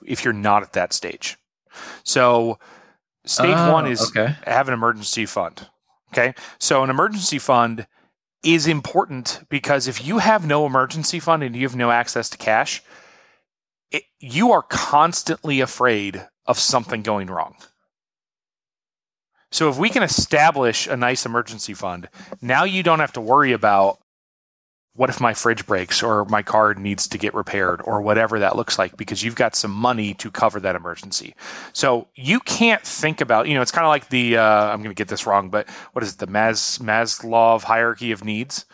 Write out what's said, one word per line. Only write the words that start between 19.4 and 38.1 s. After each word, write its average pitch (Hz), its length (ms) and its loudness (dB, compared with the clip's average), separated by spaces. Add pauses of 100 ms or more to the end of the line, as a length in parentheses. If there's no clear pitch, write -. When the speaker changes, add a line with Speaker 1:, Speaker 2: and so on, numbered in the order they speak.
Speaker 1:
So 160 180 2
if 131 100 0
we 208 120 2
can - 120 0
establish 147 840 2
a 135 100 -4
nice 123 300 0
emergency 113 480 -6
fund, 90 340 -10 (320)
now 131 240 2
you 190 180 -2
don't 165 180 4
have 143 120 0
to 127 80 -8
worry 131 320 4
about, 101 460 4 (960)
"What 127 140 0
if 120 120 -6
my 117 140 2
fridge 117 320 -2
breaks 92 360 -2
or 107 240 0
my 104 160 0
car 107 320 2
needs 101 340 -4
to - 100 -8
get 104 140 -4
repaired?" 95 520 -4
or 107 180 -2
whatever 107 380 2
that 98 160 2
looks - 220 -4
like, 92 180 -2
because 101 260 -8
you've 117 140 -6
got 120 200 0
some 107 140 -2
money 107 440 -2
to 104 160 -12
cover 104 300 -2
that 92 160 -4
emergency. 87 580 -10 (380)
So 123 440 0
you 165 240 0
can't - 420 0
think - 380 -2
about, 120 280 2
you 147 60 0
know, 131 80 2
it's - 100 0
kinda 165 160 2
like 147 200 2
the, 120 280 2
uh, 113 60 4 (300)
I'm 107 100 -6
gonna 104 120 -10
get 104 140 -6
this - 180 -6
wrong, 98 220 2
but 104 200 -2 (240)
what 120 100 -4
is 98 120 -6
it? - 40 -20
The 101 80 -8
Mas-, 107 520 0
Maslov 113 840 2
hierarchy 117 500 -2